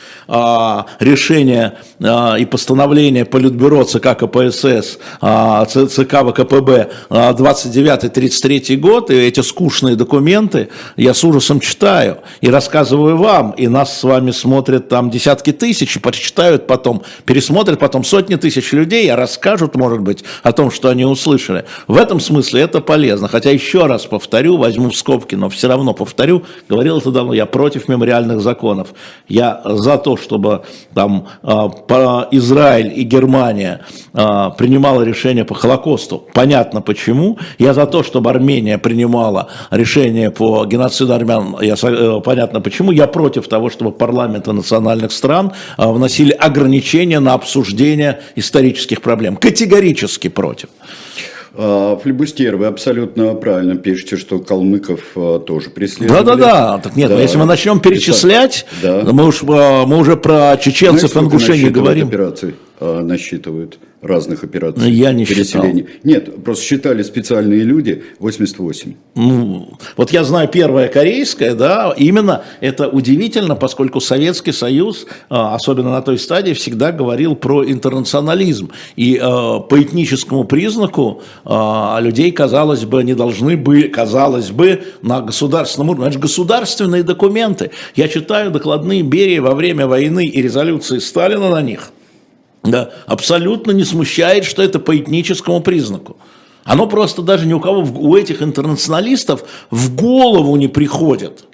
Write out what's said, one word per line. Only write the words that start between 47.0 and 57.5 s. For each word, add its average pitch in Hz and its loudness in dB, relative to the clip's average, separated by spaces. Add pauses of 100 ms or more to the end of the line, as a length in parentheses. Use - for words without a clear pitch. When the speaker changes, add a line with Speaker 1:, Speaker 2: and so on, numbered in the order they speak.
Speaker 1:
на 131 2
обсуждение 135 0 (140)
исторических 127 0
проблем. 107 -2
Категорически 190 0
против. - -6 (840)
Speaker 2:
А, 101 -2
Флебустьер, 135 -2
вы 101 -2
абсолютно 113 -2
правильно 92 -2
пишете, 92 -4
что 92 -6
калмыков, 95 -2 (140)
а, 85 -2
тоже 78 -8
преследовали. 113 0
Speaker 1:
Да-да-да. 120 4
Так 98 -10
нет, 135 2
Speaker 2:
Да. 101 4
Speaker 1:
но 113 4
если 139 2
мы 156 4
начнём 185 2